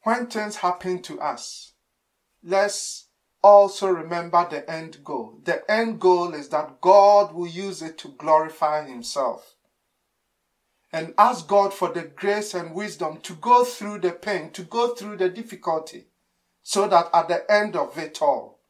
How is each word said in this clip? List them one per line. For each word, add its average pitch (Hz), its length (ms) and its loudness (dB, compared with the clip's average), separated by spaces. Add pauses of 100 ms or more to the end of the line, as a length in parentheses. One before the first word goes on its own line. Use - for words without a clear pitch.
When 233 240 -2
things 214 300 -8
happen 180 460 -4
to - 180 -12
us, - 520 -10 (680)
let's 196 640 -4 (380)
also 202 440 8
remember 170 640 -2
the 143 200 -10
end 160 340 -10
goal. - 400 -12
The - 280 -4
end 226 280 -2
goal 175 340 4
is 143 160 -12
that 151 320 -6
God 202 520 6
will 175 140 -8
use 175 340 -10
it 160 180 -12
to - 100 -18
glorify 156 760 0
Himself. 127 680 -8 (1400)
And 165 260 -8
ask 202 300 2
God 196 260 2
for 175 160 -4
the 170 140 -8
grace 202 500 -6
and 165 220 -10
wisdom 175 460 -10
to 180 120 -16
go 196 300 4
through 208 360 -8
the 175 120 -2
pain, 170 400 -8
to 185 120 -14
go 233 320 -4
through 202 220 -14
the 180 120 0
difficulty, 170 800 -8 (560)
so 190 240 -2
that 170 260 4
at 165 160 2
the 175 200 -4
end 208 260 2
of 151 220 -6
it 156 240 -10
all - 380 -2 (100)